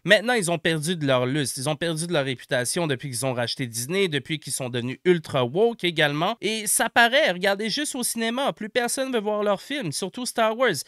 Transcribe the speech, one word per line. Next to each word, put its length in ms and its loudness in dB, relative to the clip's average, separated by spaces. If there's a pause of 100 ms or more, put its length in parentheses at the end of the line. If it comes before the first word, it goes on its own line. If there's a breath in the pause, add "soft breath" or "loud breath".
maintenant, 300 4
ils 180 2
ont 60 2
perdu 400 0
de 100 -2
leur 180 4
lustre, 320 -2
ils 120 -4
ont 80 -2
perdu 280 -4
de 60 -6
leur 140 2
réputation 600 -2
depuis 240 -4
qu'ils 160 -4
ont 80 0
racheté 320 -2
Disney, 440 -2
depuis 320 -4
qu'ils 100 -10
sont 180 -6
devenus 360 -4
ultra 400 2
woke 400 0
également. 560 2
Et 260 -2
ça 220 2
paraît, 420 4
regardez 380 0
juste 260 -4
au 80 -4
cinéma, 480 -2
plus 160 -10
personne 460 -2
veut 80 0
voir 200 -2
leurs 200 0
films, 320 -6
surtout 320 -6
Star 320 0
Wars. 180 2 (120)